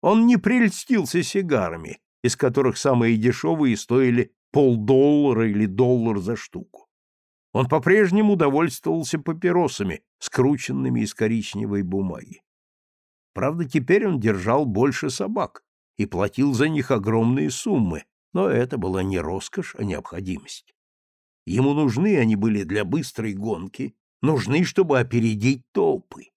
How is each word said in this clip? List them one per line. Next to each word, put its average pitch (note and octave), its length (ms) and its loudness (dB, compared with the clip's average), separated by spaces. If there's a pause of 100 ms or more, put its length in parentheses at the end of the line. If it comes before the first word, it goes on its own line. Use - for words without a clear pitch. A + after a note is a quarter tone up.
Он A3 240 4
не A#3+ 100 6
прельстился G#3+ 840 0
сигарами, G2 760 -4 (240)
из B2 100 0
которых B2+ 420 0
самые A#2 400 2
дешёвые B2 600 0
стоили B2 580 0 (160)
полдоллара C3 1000 4
или G#2 180 0
доллар A2+ 520 2
за G2 160 -4
штуку. - 540 -16 (640)
Он B2+ 160 0
по-прежнему G3 640 4
довольствовался D#3+ 880 0
папиросами, D#3+ 800 -2 (160)
скрученными C3 840 -2
из G#2 120 -6
коричневой G#2 680 -4
бумаги. F2+ 600 -6 (920)
Правда, D3 360 -4
теперь F3+ 400 2
он D#3+ 100 0
держал A2 480 0
больше B2 420 0
собак G3 540 -6 (360)
и G#2 80 -2
платил G#2 460 0
за C3 160 2
них D3 220 -2
огромные A#2 600 0
суммы — G2+ 560 -2 (260)
но F#3+ 160 0
это B2+ 280 -2
была F#2+ 280 -4
не F#2+ 160 -2
роскошь, F#2+ 580 -8
а A2 60 -4
необходимость. - 880 -10 (720)
Ему C3 280 2
нужны D3+ 440 2
они A2+ 160 2
были G#2 300 0
для G2+ 200 -4
быстрой A2 500 -6
гонки, G2 600 -8 (300)
нужны, C#3+ 400 0
чтобы D#3+ 340 2
опередить A#2+ 640 0 (100)
толпы. - 640 -4